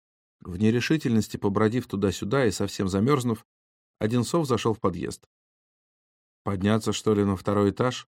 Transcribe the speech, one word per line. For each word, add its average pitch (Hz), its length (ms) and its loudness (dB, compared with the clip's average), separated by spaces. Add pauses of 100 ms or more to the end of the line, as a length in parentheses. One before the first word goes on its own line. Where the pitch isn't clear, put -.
(400)
В 87 180 -10
нерешительности, 113 800 0
побродив 107 480 0
туда-сюда 101 580 0
и 107 60 4
совсем 98 380 -4
замёрзнув, 117 580 0 (520)
Одинцов 120 480 0
зашёл 113 280 0
в - 60 -10
подъезд. 87 460 -4 (1160)
Подняться, 104 500 0
что 107 220 0
ли, 101 100 2
на 98 120 0
второй 101 340 2
этаж 123 360 -4 (120)